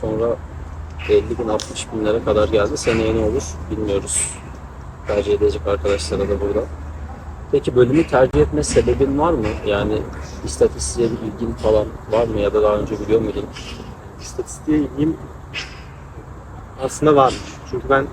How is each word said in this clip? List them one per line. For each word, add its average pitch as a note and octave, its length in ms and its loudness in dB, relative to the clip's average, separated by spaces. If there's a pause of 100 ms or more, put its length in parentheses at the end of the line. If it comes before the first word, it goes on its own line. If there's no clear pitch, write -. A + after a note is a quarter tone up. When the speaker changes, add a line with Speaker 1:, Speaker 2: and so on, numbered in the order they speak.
Speaker 1:
Sonra A2+ 360 0 (720)
elli G#2 300 4
bin, A#2 100 -2
altmış - 440 -4
binlere G#2+ 320 0
kadar G#2+ 240 4
geldi. G#2+ 280 2
Seneye A2+ 380 2
ne A2+ 40 2
olur A2+ 240 0 (280)
bilmiyoruz. G2+ 600 -2 (760)
Tercih G#2 260 2
edecek G2+ 340 2
arkadaşlara G2+ 560 0
da G2 180 0
burada. G2+ 240 0 (880)
Peki C3+ 240 2
bölümü B2+ 300 6
tercih C3 340 6
etme D3 220 2
sebebin C3 560 4
var E3 140 4
mı? A#2 140 0 (200)
Yani G#2 320 0 (460)
istatistiğe - 640 2
bir A#2 60 -4
ilgin A2 360 -4
falan A2 340 4 (240)
var A2+ 160 4
mı A2 140 0
ya G2+ 140 2
da G#2+ 80 6
daha G#2 140 4
önce G#2 240 -2
biliyor A2 200 4
muydun? G2+ 240 -2 (760)
Speaker 2:
İstatistiğe - 580 -4
ilgim D3 380 0 (1700)
aslında D3 340 4
varmış. B2 260 4 (280)
Çünkü B2+ 200 -2
ben C3+ 220 4